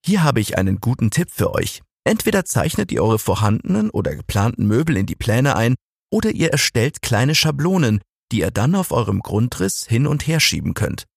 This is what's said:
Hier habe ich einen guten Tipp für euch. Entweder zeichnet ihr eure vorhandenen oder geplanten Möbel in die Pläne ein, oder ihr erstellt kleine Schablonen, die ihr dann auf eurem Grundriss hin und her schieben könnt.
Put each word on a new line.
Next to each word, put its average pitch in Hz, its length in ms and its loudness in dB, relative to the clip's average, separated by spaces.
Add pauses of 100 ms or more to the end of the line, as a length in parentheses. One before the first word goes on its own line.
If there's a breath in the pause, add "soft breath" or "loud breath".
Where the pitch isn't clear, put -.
Hier 185 180 2
habe 135 180 4
ich - 180 -2
einen 95 220 0
guten 117 300 0
Tipp 156 200 -2
für - 240 -2
euch. - 280 -4 (220)
Entweder 208 400 0
zeichnet - 480 -2
ihr - 100 0
eure 110 160 2
vorhandenen 113 720 0
oder 73 240 -4
geplanten 104 520 -2
Möbel 127 320 2
in 98 80 0
die - 100 -6
Pläne 120 400 0
ein, 117 180 2 (360)
oder 220 200 0
ihr - 220 0
erstellt 135 500 0
kleine 123 320 0
Schablonen, 143 680 2 (280)
die 107 100 0
ihr - 100 0
dann 117 240 2
auf 185 180 0
eurem 101 280 0
Grundriss - 680 -2
hin 123 180 2
und 143 200 -2
her 156 140 2
schieben - 340 -2
könnt. - 320 -4 (100)